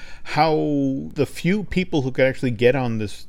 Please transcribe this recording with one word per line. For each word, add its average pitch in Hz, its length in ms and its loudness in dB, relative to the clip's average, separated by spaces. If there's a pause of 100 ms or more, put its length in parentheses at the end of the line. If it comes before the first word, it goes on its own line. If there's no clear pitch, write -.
(240)
how 156 320 2 (600)
the 143 120 0
few 190 380 0
people 175 380 0
who 127 100 -2
could 131 140 4
actually 131 260 0
get 120 240 4
on 117 220 -2
this, - 300 -6